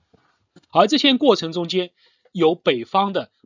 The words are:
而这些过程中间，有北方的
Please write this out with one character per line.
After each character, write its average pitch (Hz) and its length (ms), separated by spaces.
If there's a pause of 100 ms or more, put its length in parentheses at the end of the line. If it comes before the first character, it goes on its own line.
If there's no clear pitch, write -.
(680)
而 175 180
这 277 120
些 269 180
过 254 180
程 165 180
中 170 160
间， 180 220 (400)
有 165 240
北 131 300
方 196 280
的 147 200 (120)